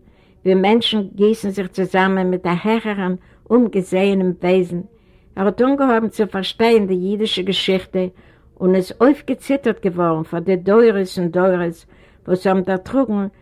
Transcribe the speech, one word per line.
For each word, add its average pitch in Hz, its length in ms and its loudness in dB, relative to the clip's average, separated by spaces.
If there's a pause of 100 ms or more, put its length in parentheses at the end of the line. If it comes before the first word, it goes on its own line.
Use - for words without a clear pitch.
(440)
wie 185 120 2
Menschen 208 600 0
gießen 208 360 0
sich 190 200 -8
zusammen 185 580 0
mit 180 160 -4
der 175 180 -2
höheren, 208 560 -2 (320)
ungesehenem 190 880 0
Wesen. 180 460 0 (480)
Er 190 100 -2
hat 202 160 0
ungehoben 254 500 0
zu 214 160 -2
verstehen 208 600 0
die 185 240 -2
jüdische 208 320 -2
Geschichte 185 680 -2 (440)
und 185 200 2
ist 185 260 -2
aufgezittert 262 800 0
geworden 170 420 -2
vor 170 180 -8
den 180 220 -2
Deures 196 540 2
und 175 180 -2
Deures, 180 520 0 (380)
wo 185 100 -2
sie 185 140 0
haben 190 160 0
da 190 120 -2
trugen, 202 540 -2 (100)